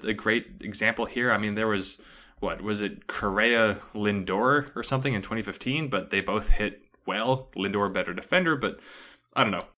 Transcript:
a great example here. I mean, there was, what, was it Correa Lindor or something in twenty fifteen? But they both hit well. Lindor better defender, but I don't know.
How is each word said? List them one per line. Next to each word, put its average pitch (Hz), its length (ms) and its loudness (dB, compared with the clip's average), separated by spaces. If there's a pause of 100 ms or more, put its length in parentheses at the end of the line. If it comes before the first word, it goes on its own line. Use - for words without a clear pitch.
a 110 100 0
great 110 320 0 (160)
example 110 440 -2
here. 123 260 0
I 104 80 4
mean, 104 160 -2
there 110 120 0
was, 101 320 -2 (400)
what, 85 220 -4
was 104 220 -2
it - 240 -6
Correa 107 720 2 (160)
Lindor 104 800 0
or 117 80 -6
something 131 320 0
in 98 80 -2
twenty 113 180 -6
fifteen? 135 460 -4
But 92 240 -4
they 98 100 2
both 104 280 0
hit - 320 2 (260)
well. 120 480 0
Lindor 98 360 0
better 90 220 -2
defender, 165 420 2
but 113 240 -4 (560)
I 135 80 4
don't 110 80 2
know. 90 100 -2 (160)